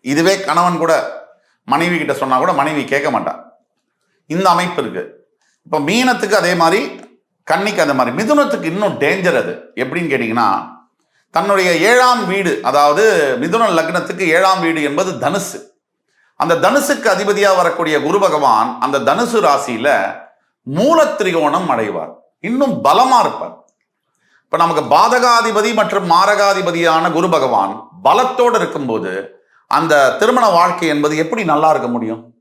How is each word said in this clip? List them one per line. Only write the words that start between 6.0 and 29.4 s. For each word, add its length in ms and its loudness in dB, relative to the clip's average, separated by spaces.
அதே 220 2
மாதிரி, 460 0
கன்னிக்கு 300 -2
அந்த 140 2
மாதிரி. 220 0
மிதுனத்துக்கு 460 0
இன்னும் 360 -4
டேஞ்சர் 380 0
அது. 380 -6
எப்படின்னு 380 -4
கேட்டீங்கன்னா, 600 -2
தன்னுடைய 460 0
ஏழாம் 500 2
வீடு, 360 -2
அதாவது 760 2
மிதுன 280 0
லக்னத்துக்கு 600 -2
ஏழாம் 320 2
வீடு 220 -2
என்பது 300 -2
தனுசு. 600 -6
அந்த 180 0
தனுசுக்கு 540 0
அதிபதியா 480 2
வரக்கூடிய 460 0
குரு 160 0
பகவான் 600 2
அந்த 180 0
தனுசு 420 0
ராசியில 760 0
மூலத்திரிகோணம் 960 0
அடைவார், 440 -4
இன்னும் 440 -2
பலமா 360 4
இருப்பார். 420 -6
இப்ப 140 -6
நமக்கு 400 0
பாதகாதிபதி 800 2
மற்றும் 360 -2
மாரகாதிபதியான 1000 2
குரு 160 0
பகவான் 600 -2
பலத்தோடு 500 2
இருக்கும்போது 880 -6